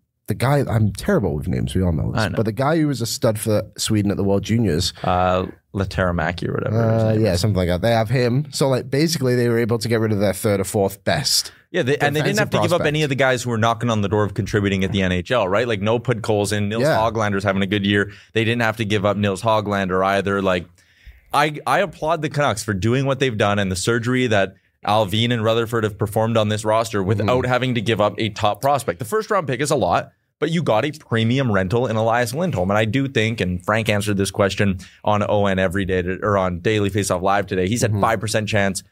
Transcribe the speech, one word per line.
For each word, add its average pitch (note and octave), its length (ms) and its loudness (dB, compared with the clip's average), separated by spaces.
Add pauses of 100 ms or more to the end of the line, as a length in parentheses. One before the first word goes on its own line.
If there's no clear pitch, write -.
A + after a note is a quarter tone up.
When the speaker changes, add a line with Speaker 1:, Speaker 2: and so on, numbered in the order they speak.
(300)
Speaker 1:
the A2 60 0
guy, C3+ 320 2
I'm G#2+ 260 2
terrible G#2+ 420 0
with D2 140 -4
names, B1+ 260 -2
we F#2 80 2
all F2+ 80 2
know A#1 220 -2
this, G#2+ 80 0
Speaker 2:
I G#2 80 0
know. F#2+ 80 -6
Speaker 1:
but A2+ 80 0
the A2 80 -4
guy C#3 260 0
who D3+ 80 2
was B2+ 140 -2
a A#2 40 -4
stud A2 320 0
for G#2+ 260 0 (140)
Sweden G#2 340 2
at F2+ 60 0
the G2 60 0
World G2 200 2
Juniors. G2 500 0 (100)
Speaker 2:
Uh, F2+ 440 2 (280)
Letteramäki F2 760 -2
or - 40 -4
whatever A2+ 400 0
his A2+ 100 2
Speaker 1:
Uh, A2 100 2
Speaker 2:
name G#2+ 120 2
Speaker 1:
yeah, F#2+ 80 2
Speaker 2:
is. F2 80 0
Speaker 1:
something G2+ 160 2
like F#2 100 2
that. F2 140 0
They A#2 100 2
have A2 180 0
him. B2+ 420 0
So, D3 180 0
like, B2+ 200 -2
basically C3+ 460 0
they A#2+ 140 2
were A#2 100 2
able A#2 180 0
to G#2+ 100 -4
get A2+ 120 0
rid A2 120 0
of G#2 80 0
their G2 140 2
third G2+ 260 0
or F#2+ 40 0
fourth G2 400 -2
best - 480 -2 (180)
Speaker 2:
Yeah, F3 140 -2
they, C3 140 0
and C#3+ 180 0
they D#3 80 0
didn't G3+ 160 0
have G#3 100 0
Speaker 1:
defensive - 220 0
Speaker 2:
to F3 40 2
give E3+ 60 0
up D#3 60 0
any D3+ 140 0
Speaker 1:
prospect. - 20 0
Speaker 2:
of D3 60 0
the C#3 60 -2
guys B2+ 280 2
who B2 80 -4
were A2+ 80 -2
knocking A#2 320 0
on G#2+ 100 2
the G2 80 0
door G#2+ 140 2
of G2+ 100 -2
contributing G2 500 0
at F#2+ 80 0
the G2 120 2
N F#2 80 2
H F2+ 180 -2
L, A#2 180 2
right? G#2+ 200 2
Like, A2 140 -2
no A2+ 180 2
Podkolzin, G#2 680 0
Nils A2+ 120 -2
Speaker 1:
Yeah. C#3+ 160 2
Speaker 2:
Hoglander's G#2+ 460 0
having G2 180 2
a G2 60 0
good G2+ 180 0
year. G2+ 260 2 (220)
They A2+ 120 2
didn't A#2+ 180 0
have A2 140 0
to A#2 80 -2
give G2+ 200 0
up G2+ 100 2
Nils G2+ 280 -2
Hoglander G2+ 600 0
either. G2 380 0
Like, F#2 240 0 (680)
I, D3 340 0
I C#3+ 140 2
applaud D#3+ 420 -2
the D3 60 -2
Canucks C#3 340 -2
for G#2+ 100 -2
doing A2+ 320 0
what C3+ 140 -2
they've C3 180 0
done G2+ 220 2
and F#2+ 120 0
the F#2 40 -2
surgery A#2+ 500 0
that G2+ 300 2 (280)
Alvin A2 480 0
and A#2 120 -2
Rutherford A2+ 400 0
have G#2 160 -2
performed A2+ 380 0
on G#2+ 120 2
this G#2+ 160 -2
roster G#2+ 380 0
without G#2 240 0
Speaker 1:
Mm-hmm. B2+ 240 2
Speaker 2:
having B2+ 240 0
to A#2+ 60 -2
give G#2 200 0
up G#2 160 2
a A2 120 -2
top G#2 320 -2
prospect. C3 360 0
The A#2+ 80 -10
first G#3+ 240 -4
round F#3+ 160 0
pick A#2+ 140 -4
is C#3+ 100 -2
a D#3 60 0
lot, G#2 360 0 (280)
but D3+ 120 -2
you E3+ 120 0
got A2+ 220 2
a D3+ 80 -2
premium A#2+ 580 0
rental G2+ 340 2
in A2 120 -2
Elias A2+ 360 0
Lindholm. A#2 380 -2
And G#2 60 2
I A2 80 2
do C3+ 240 0
think, A2+ 320 0
and F2+ 220 -4
Frank A2 260 0
answered G#2 260 0
this F#2+ 160 0
question G2 480 0 (240)
on G#2 260 2
O G2+ 180 2
N F#2+ 120 0
every F#2+ 240 0
day F#2 180 0
to, F2+ 220 -4
or G2+ 140 2
on F2+ 240 0
Daily G#2 280 2
Faceoff F#2+ 320 -2
Live G2 240 2
today, F#2 220 -2
he A2 80 0
said A2+ 160 0
Speaker 1:
Mm-hmm. G#2 100 0
Speaker 2:
five A2+ 200 2
percent A2 260 -2
chance G2 340 0 (100)